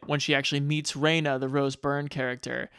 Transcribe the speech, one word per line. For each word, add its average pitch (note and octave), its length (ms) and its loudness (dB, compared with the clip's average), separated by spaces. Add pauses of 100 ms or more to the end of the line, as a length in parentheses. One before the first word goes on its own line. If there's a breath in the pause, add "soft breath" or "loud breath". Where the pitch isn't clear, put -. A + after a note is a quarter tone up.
when D3 140 0
she D3 140 2
actually C#3 260 2
meets C#3+ 340 0
Raina, D3+ 440 2
the C3 100 -2
Rose C#3 280 0
Byrne C#3+ 320 -2
character, B2 600 -4 (100)